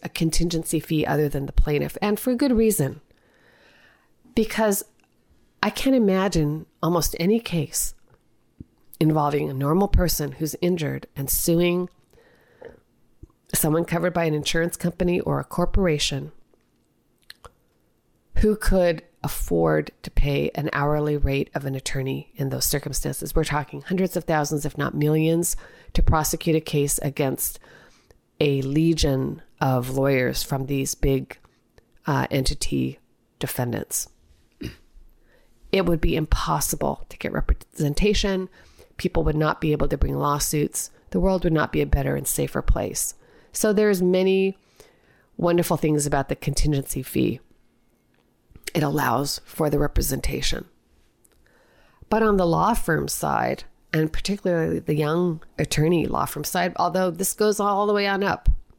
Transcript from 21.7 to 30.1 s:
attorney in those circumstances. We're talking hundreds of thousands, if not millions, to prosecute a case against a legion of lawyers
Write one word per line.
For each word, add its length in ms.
attorney 600
in 140
those 160
circumstances. 720
We're 80
talking 400
hundreds 340
of 60
thousands, 420
if 140
not 160
millions, 600
to 80
prosecute 540
a 40
case 440
against 560
a 240
legion 800
of 300
lawyers 500